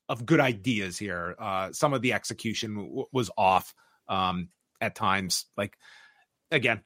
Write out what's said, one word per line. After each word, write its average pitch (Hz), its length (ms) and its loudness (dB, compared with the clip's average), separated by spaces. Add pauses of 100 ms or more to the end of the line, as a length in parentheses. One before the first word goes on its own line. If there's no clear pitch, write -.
of 120 180 -6
good 156 140 6
ideas 104 580 0
here. 90 400 -6
Uh, 95 360 -4
some 147 200 2
of 127 80 0
the 120 120 2
execution 107 640 -4
w-, 104 360 -8
was 123 260 0
off, 95 360 4 (340)
um, 92 400 0 (320)
at 107 160 -4
times. 95 500 0 (120)
Like, 101 200 -4 (720)
again, 120 360 2